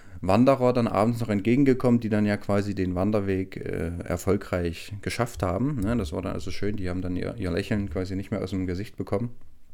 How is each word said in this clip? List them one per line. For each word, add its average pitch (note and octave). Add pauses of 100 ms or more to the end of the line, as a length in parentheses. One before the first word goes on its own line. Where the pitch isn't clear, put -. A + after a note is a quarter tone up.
(200)
Wanderer B2
dann A#2+
abends A2+
noch G#2+
entgegengekommen, A#2+
die A2
dann G#2
ja G2+
quasi G2+
den F#2
Wanderweg, G2
äh, F2+ (120)
erfolgreich F2+
geschafft -
haben. G#2+
Ne, G#2+
das F#2
war F#2
dann F#2+
also F#2+
schön, G#2
die F2+
haben F2+
dann F2+
ihr, F#2+
ihr F2+
Lächeln G2
quasi F#2
nicht G2+
mehr G2+
aus F#2+
dem F#2+
Gesicht F2+
bekommen. G#2+ (440)